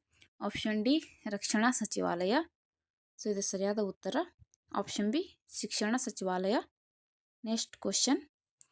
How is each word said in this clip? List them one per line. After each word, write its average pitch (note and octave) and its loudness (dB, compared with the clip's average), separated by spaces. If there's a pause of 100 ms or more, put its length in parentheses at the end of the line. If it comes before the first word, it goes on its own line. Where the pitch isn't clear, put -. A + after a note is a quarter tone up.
(400)
ಆಪ್ಷನ್ G#3+ -2
ಡಿ D4+ 2
ರಕ್ಷಣಾ A3 2
ಸಚಿವಾಲಯ. F#3 0 (840)
So - -4
ಇದು G3 0
ಸರಿಯಾದ G3 0
ಉತ್ತರ G3 -2 (560)
ಆಪ್ಷನ್ G#3 0
ಬಿ E4+ -4 (220)
ಶಿಕ್ಷಣ A3 0
ಸಚಿವಾಲಯ. F#3+ 0 (880)
ನೆಕ್ಸ್ಟ್ A3+ -2
ಕ್ವಶನ್, B3 2 (500)